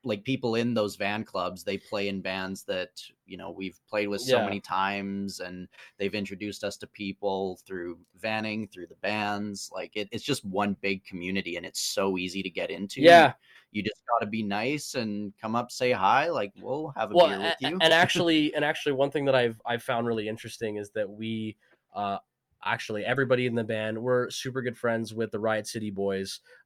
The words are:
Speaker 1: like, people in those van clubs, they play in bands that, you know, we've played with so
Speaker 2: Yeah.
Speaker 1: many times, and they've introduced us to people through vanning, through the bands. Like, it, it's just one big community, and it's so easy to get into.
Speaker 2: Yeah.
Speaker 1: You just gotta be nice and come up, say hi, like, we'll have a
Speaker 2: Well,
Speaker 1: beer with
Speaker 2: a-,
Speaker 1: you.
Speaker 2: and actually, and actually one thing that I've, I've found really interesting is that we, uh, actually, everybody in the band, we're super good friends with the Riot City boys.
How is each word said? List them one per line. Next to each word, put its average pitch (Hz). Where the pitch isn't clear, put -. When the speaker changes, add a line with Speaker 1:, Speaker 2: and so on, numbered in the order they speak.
Speaker 1:
like, 107
people 127
in 117
those 104
van 104
clubs, 90
they 98
play 101
in 98
bands 95
that, 92
you 92
know, 87
we've 92
played 104
with 101
so 127
Speaker 2:
Yeah. 110
Speaker 1:
many 98
times, 98
and 90
they've 98
introduced 101
us 87
to -
people 95
through 87
vanning, 110
through 87
the -
bands. 104
Like, 90
it, 101
it's 107
just 135
one 101
big 98
community, 90
and 87
it's -
so 98
easy 90
to 92
get 85
into. 98
Speaker 2:
Yeah. 165
Speaker 1:
You 104
just 104
gotta 113
be 110
nice 110
and 104
come 110
up, 120
say 123
hi, 117
like, 110
we'll 139
have 107
a -
Speaker 2:
Well, 170
Speaker 1:
beer 139
with 165
Speaker 2:
a-, 131
Speaker 1:
you. 180
Speaker 2:
and 160
actually, 165
and 147
actually 147
one 139
thing 143
that 135
I've, 117
I've 117
found 120
really 110
interesting 110
is 104
that 104
we, 110
uh, 101
actually, 107
everybody 127
in 117
the 113
band, 110
we're 123
super 131
good 120
friends 113
with 110
the 107
Riot 110
City 107
boys. 98